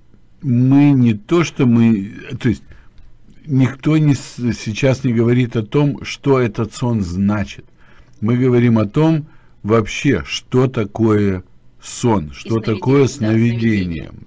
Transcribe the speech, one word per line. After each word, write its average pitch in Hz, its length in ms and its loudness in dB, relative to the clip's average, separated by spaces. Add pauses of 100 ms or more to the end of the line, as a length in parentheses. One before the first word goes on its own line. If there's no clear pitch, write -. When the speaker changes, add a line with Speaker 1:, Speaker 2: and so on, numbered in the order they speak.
(420)
Speaker 1:
мы 135 500 4
не 123 220 4
то, 165 300 -2
что 151 220 -2
мы, 117 460 2 (280)
то 120 100 -2
есть - 140 -4 (840)
никто 143 520 0
не 151 160 4
с-, 120 400 -6
сейчас 127 500 -2
не 127 100 0
говорит 117 420 0
о 113 80 -2
том, 143 400 -2
что - 360 0
этот 117 340 -4
сон 120 280 -2
значит. 98 640 -4 (560)
Мы 117 160 0
говорим 120 400 4
о 107 80 2
том 151 400 0 (380)
вообще, 107 640 0
что - 420 -2
такое 104 760 0 (380)
сон, 101 460 -2
Speaker 2:
И 73 60 -16
Speaker 1:
что - 160 -12
Speaker 2:
сновидение, 110 260 -2
Speaker 1:
такое 135 260 2
Speaker 2:
да, 127 60 4
Speaker 1:
сновидение. 117 520 0
Speaker 2:
сновидение. 90 520 -2 (160)